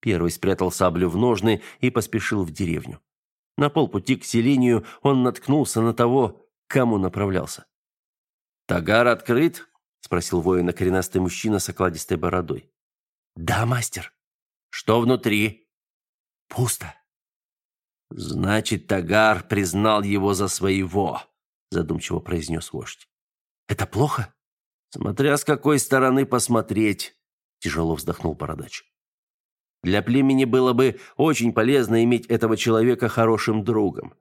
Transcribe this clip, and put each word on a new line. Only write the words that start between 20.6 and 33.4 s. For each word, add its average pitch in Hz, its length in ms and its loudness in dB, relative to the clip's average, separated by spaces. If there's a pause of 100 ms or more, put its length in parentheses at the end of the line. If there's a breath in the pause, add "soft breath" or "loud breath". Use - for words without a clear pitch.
задумчиво 85 480 -4
произнес 82 520 -6
вождь. - 360 -14 (580)
"Это - 180 -4
плохо?" 135 480 -2 (580)
"Смотря 135 460 0
с 143 80 -4
какой 147 360 2
стороны 131 440 2
посмотреть", 110 920 0 (420)
тяжело 82 380 -2
вздохнул - 400 -6
бородач. 73 480 -10 (1000)
"Для 101 200 0
племени 135 420 2
было 127 280 2
бы 123 280 2 (160 loud breath)
очень 131 360 0
полезно 113 520 2
иметь 120 220 2
этого 113 300 0
человека 117 520 2
хорошим 110 560 0